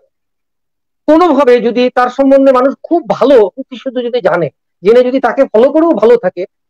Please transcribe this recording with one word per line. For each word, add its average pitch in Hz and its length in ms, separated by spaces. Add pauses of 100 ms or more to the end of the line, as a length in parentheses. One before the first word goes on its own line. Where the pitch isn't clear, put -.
(1080)
কোনোভাবে 285 540
যদি 240 340
তার 247 160
সম্বন্ধে 269 420
মানুষ 247 300
খুব 311 260
ভালো, 240 400
খুব - 220
বিশুদ্ধ 254 280
যদি 240 220
জানে, 165 300 (340)
জেনে 240 200
যদি 262 160
তাকে 269 240
ফলো 269 280
করেও 320 180
ভালো 226 260
থাকে, 180 280 (260)